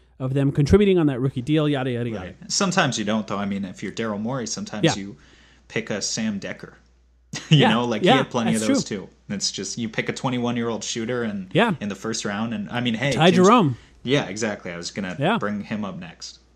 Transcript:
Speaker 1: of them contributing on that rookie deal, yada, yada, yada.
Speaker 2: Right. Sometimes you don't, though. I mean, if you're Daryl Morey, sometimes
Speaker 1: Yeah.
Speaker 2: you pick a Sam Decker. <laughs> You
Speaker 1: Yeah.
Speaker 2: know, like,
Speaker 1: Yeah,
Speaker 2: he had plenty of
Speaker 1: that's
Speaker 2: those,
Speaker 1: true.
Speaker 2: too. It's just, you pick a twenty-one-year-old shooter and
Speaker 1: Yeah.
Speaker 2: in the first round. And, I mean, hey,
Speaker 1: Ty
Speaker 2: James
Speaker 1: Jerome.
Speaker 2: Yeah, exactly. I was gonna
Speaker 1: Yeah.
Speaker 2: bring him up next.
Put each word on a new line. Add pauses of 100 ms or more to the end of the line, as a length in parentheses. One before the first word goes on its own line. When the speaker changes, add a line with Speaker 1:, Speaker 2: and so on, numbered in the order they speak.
(200)
Speaker 1:
of
them
contributing
on
that
rookie
deal,
yada,
yada,
yada.
Speaker 2:
Right. (160)
Sometimes
you
don't,
though.
I
mean,
if
you're
Daryl
Morey,
sometimes
Speaker 1:
Yeah.
Speaker 2:
you (500)
pick
a
Sam
Decker. (560)
<laughs>
You
Speaker 1:
Yeah.
Speaker 2:
know,
like,
Speaker 1:
Yeah,
Speaker 2:
he
had
plenty
of
Speaker 1:
that's
Speaker 2:
those,
Speaker 1:
true.
Speaker 2:
too. (200)
It's
just,
you
pick
a
twenty-one-year-old
shooter
and
Speaker 1:
Yeah.
Speaker 2:
in
the
first
round.
And,
I
mean,
hey,
Speaker 1:
Ty
Speaker 2:
James
Speaker 1:
Jerome. (280)
Speaker 2:
Yeah,
exactly.
I
was
gonna
Speaker 1:
Yeah.
Speaker 2:
bring
him
up
next. (180)